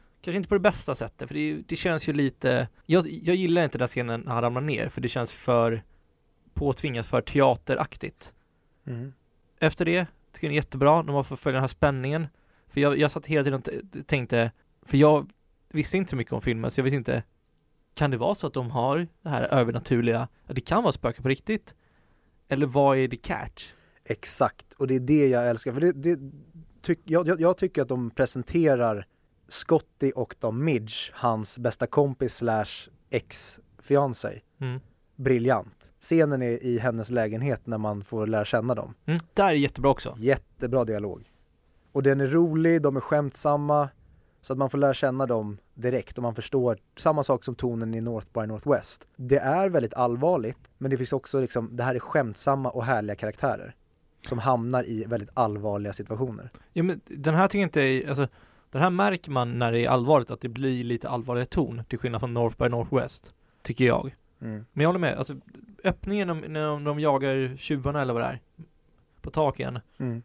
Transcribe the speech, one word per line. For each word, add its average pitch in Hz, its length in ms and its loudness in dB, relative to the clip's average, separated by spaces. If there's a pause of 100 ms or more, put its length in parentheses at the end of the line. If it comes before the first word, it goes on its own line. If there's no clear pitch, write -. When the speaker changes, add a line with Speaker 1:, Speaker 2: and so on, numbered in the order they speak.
(220)
Speaker 1:
Kanske 175 160 -4
inte 190 120 -4
på 202 60 2
det 196 40 4
bästa 180 360 0
sättet, - 320 -10
för 139 80 -10
det, 151 320 -4
det 160 80 -6
känns 160 340 -2
ju 151 40 0
lite, 127 540 2 (180)
jag, 165 220 4
jag 165 280 0
gillar 175 280 4
inte 147 140 -2
den 123 100 0
scenen 117 340 -4
när - 100 -8
han 117 100 0
ramlar 120 200 0
ner, 139 280 -2
för - 120 -10
det 123 80 -2
känns 120 240 -4
för 117 500 2 (720)
påtvingat, 127 520 -2
för 123 160 0
teateraktigt. - 1120 0 (540)
Speaker 2:
Mm. 131 260 -10 (460)
Speaker 1:
Efter 160 260 2
det 170 200 2 (260)
tycker - 160 -6
jag 147 40 -4
det 147 40 0
är - 0 -
jättebra 147 460 4
när 156 120 -4
man 143 100 2
får 139 120 -10
följa 131 200 -2
den 131 80 2
här 131 40 2
spänningen. 139 600 -2 (400)
För - 140 -2
jag, 143 160 4
jag 147 140 2
satt 147 140 -8
hela 147 180 2
tiden 135 160 0
och 123 60 -12
t-, - 420 -10
tänkte, 120 440 0 (300)
för - 160 0
jag 147 320 6 (400)
visste 156 280 -2
inte 190 120 -2
så 139 60 -6
mycket 120 180 -6
om 120 80 -2
filmen, 117 300 -2
så - 80 -2
jag 131 40 2
visste 135 140 2
inte, 123 260 -2 (720)
kan 147 180 0
det 127 60 0
vara 151 180 0
så 170 120 -6
att 135 60 -8
de 123 180 -4
har 139 360 0 (140)
det - 80 -10
här 123 140 -2
övernaturliga, 120 840 0 (180)
att 135 100 -10
det 127 60 -4
kan 202 220 0
vara 156 100 2
spöken 120 300 -6
på 127 60 0
riktigt? - 460 -4 (720)
Eller 139 180 0
vad 139 320 4
är 131 100 2
det 123 100 -8
catch? - 560 -8 (300)
Speaker 2:
Exakt, - 720 -4
och 135 140 -2
det 127 80 2
är 127 40 2
det 143 280 4
jag 123 220 2
älskar. 117 240 -2
För 135 80 -6
det, 175 100 4
det 151 280 0 (640)
tyck-, - 220 -2
jag, 165 240 2
jag, 165 140 2
jag 180 160 4
tycker 180 240 0
att 127 60 -2
de 127 240 -2
presenterar 123 960 0 (400)
Scotty - 680 0
och 123 240 -6
då 117 120 -2
Midge, 117 600 -2
hans 113 460 -2
bästa 120 280 -2
kompis 135 480 0
slash 110 540 -2 (200)
ex-fiancé, - 1300 -4 (200)
Speaker 1:
Mm. 131 200 -6 (360)
Speaker 2:
briljant. 123 840 0
Scenen 147 400 2
är 120 220 -2
i 120 160 0
hennes 113 300 -2
lägenhet 117 580 -2
när 117 100 -4
man 104 260 -4
får 107 240 -4
lära 107 180 0
känna 117 300 0
dem. 110 180 -8 (120)
Speaker 1:
Mm, 165 140 0 (140)
där 202 140 4
är 180 60 4
jättebra 139 380 2
också. - 260 -4
Speaker 2:
Jättebra 123 680 0
dialog. 104 460 -6 (600)
Och 139 120 0
den 139 180 4
är 135 60 2
rolig, 165 540 4
de 139 140 2
är 135 40 -2
skämtsamma, 147 920 0 (520)
så - 120 -6
att 131 60 -2
man 135 100 0
får 143 80 -2
lära 139 160 4
känna 131 320 0
dem 107 320 -2 (160)
direkt 123 440 -4
och 123 60 -4
man 117 120 -2
förstår 123 420 0 (200)
samma 156 260 2
sak 131 200 0
som 123 120 -8
tonen 113 380 -4
i 113 80 -4
North 113 320 -6
by 113 140 -2
Northwest. 113 680 -2
Det 131 220 2
är 170 320 2
väldigt 135 240 0
allvarligt, 127 840 0
men 135 140 -4
det 135 60 2
finns 127 160 -4
också 135 280 -2
liksom, 117 340 -4
det 123 80 -4
här 127 120 0
är 123 40 -4
skämtsamma 135 720 0
och 120 140 -4
härliga 107 300 0
karaktärer 107 600 -4 (520)
som 120 120 -4
hamnar 123 500 0
i 110 180 -6
väldigt 110 260 -4
allvarliga 104 600 -2
situationer. 110 560 -8 (240)
Speaker 1:
Ja, 165 100 0
men 180 220 -2
den 151 300 0
här 185 120 6
tycker 202 120 -2
jag 190 80 2
inte 147 140 0
är, 131 280 2
alltså, 139 180 0 (440)
den 131 100 -2
här 180 80 4
märker 185 420 0
man 123 280 0
när 120 120 2
det 117 140 2
är 120 40 2
allvarligt, 127 420 4
att 117 100 -10
det 131 80 -6
blir 127 340 -2
lite 120 260 -4
allvarligare 123 360 -4
ton, 117 440 -2
till 120 100 -6
skillnad 117 220 -4
från 123 120 -4
North 117 240 0
by 123 120 2
Northwest, 123 640 -4 (280)
tycker 123 240 0
jag. 123 300 2 (260)
Speaker 2:
Mm. 110 320 -10
Speaker 1:
Men 147 100 0
jag 156 60 6
håller 185 100 2
med, 160 180 0
alltså, 135 180 -6 (480)
öppningen 190 460 -2
om, 160 100 -4
när 156 260 -6
de, 147 180 -4
de 147 160 -2
jagar 135 580 0
tjuvarna 143 440 -2
eller 127 120 0
vad 117 100 0
det 123 40 0
är, 123 140 -8 (800)
på 156 80 -12
taken, 135 500 -2 (180)
Speaker 2:
Mm. 120 280 -4